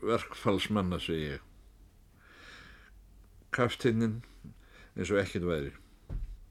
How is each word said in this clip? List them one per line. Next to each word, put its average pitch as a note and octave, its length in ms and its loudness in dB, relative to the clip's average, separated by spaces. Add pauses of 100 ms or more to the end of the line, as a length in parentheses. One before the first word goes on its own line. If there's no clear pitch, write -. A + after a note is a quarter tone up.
verkfallsmanna, G2+ 960 2
segi D#2+ 380 -2
ég. - 60 -12 (2000)
Kapteinninn, A#2 600 2 (840)
eins F#2+ 140 0
og G2+ 80 6
ekkert F2+ 260 -2
væri. D2 240 0 (800)